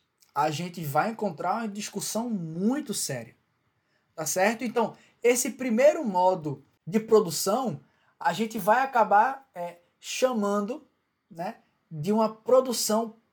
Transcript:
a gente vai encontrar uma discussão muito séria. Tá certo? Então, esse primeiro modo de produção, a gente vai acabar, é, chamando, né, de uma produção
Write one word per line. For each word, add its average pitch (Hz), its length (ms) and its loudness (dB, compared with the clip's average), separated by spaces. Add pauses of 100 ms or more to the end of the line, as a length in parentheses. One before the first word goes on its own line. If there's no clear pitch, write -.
(340)
a 151 160 2
gente 175 340 -6
vai 156 280 0
encontrar 185 460 -4
uma 226 100 -6
discussão 208 600 -6
muito 208 640 -4
séria. 123 440 -8 (800)
Tá 156 100 -8
certo? 208 380 0
Então, 220 340 -2 (240)
esse 254 300 2
primeiro 269 520 2
modo 180 640 0 (220)
de 202 120 2
produção, 208 800 2 (400)
a 170 140 0
gente 220 240 -4
vai 214 240 4
acabar, 233 720 2
é, 175 240 -10 (220)
chamando, 208 840 -2 (460)
né, 180 240 -10 (340)
de 156 220 -4
uma 220 180 2
produção 226 840 0 (180)